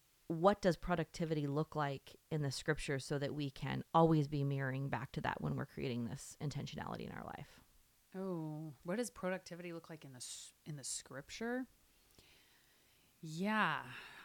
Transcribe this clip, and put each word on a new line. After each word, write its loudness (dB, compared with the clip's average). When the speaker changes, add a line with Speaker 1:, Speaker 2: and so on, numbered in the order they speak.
Speaker 1:
what 6
does 6
productivity 0
look 0
like -2
in 2
the 2
scriptures 0
so 0
that 0
we 0
can -4
always 8
be 2
mirroring 0
back -2
to -4
that 0
when 0
we're 0
creating -2
this -8
intentionality -4
in -8
our -8
life? -12
Speaker 2:
Oh, -4
what -2
does 0
productivity -6
look -10
like -12
in -14
the -14
s-, -12
in -6
the -10
scripture? -4
Yeah, 2